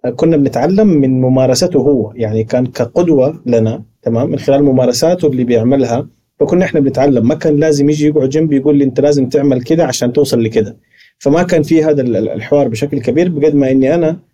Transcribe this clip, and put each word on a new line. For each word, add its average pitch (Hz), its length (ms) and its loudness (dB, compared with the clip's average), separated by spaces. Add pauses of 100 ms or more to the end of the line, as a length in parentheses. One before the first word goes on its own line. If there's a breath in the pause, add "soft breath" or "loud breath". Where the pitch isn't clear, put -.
آه، 127 40 -2
كنا 165 280 0
بنتعلم 156 500 0
من 135 340 0
ممارسته 131 580 0
هو، 123 360 0
يعني 110 280 -2
كان 127 220 -2
كقدوة 139 800 -2
لنا، 110 380 0 (180)
تمام، 120 280 -2
من 151 100 -4
خلال 139 240 2
ممارساته 143 640 0
اللي 127 160 0
بيعملها. 120 640 0 (320)
فكنا 170 260 2
إحنا 160 140 -2
بنتعلم، 131 480 0
ما 151 80 0
كان 151 200 0
لازم 147 340 2
يجي 151 180 0
يقعد 147 220 0
جنبي 151 280 0
يقول 147 200 2
لي: 143 60 2
"أنت 131 160 -2
لازم 139 300 0
تعمل 139 320 0
كده 165 240 0
عشان 123 280 -4
توصل 135 300 0
لكده". 110 340 -2 (420 soft breath)
فما 160 240 0
كان 175 200 0
في 156 200 2
هذا 147 180 2
ال-، 120 140 -2
ال-، 107 140 -2
الحوار 135 380 0
بشكل 127 340 -4
كبير، 147 280 0
بقد 147 260 0
ما 135 160 2
إني 131 240 2
أنا 170 240 -2 (140)